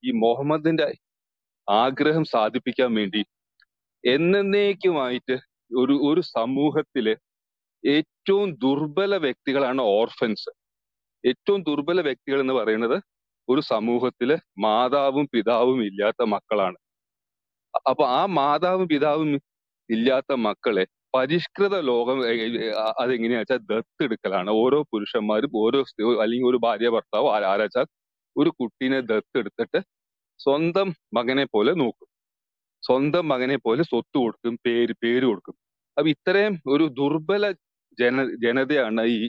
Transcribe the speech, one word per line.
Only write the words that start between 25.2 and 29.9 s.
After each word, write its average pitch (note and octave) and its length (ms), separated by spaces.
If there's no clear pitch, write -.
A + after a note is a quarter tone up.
ഓരോ A2+ 260
സ്ത്രീ, - 220
അല്ലെങ്കിൽ A#2+ 280
ഒരു B2 140
ഭാര്യ A2+ 260
ഭർത്താവോ A2+ 440
ആ-, G#2 120
ആരാച്ചാൽ G#2 420
ഒരു D3+ 140
കുട്ടീനെ C3 500
ദത്തെടുത്തിട്ട് A2+ 800